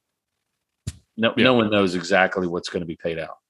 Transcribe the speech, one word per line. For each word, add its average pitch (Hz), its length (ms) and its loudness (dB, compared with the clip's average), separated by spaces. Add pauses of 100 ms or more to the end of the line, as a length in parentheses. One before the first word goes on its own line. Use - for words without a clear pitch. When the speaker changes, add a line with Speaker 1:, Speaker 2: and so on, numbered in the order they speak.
(1160)
Speaker 1:
no, 113 200 0
Speaker 2:
Yeah. 117 80 4
Speaker 1:
no 127 100 6
one 110 160 2
knows 101 240 2
exactly 92 520 0
what's 87 220 -6
gonna 90 160 -6
be 80 120 -10
paid 82 220 -8
out. 78 180 -12 (140)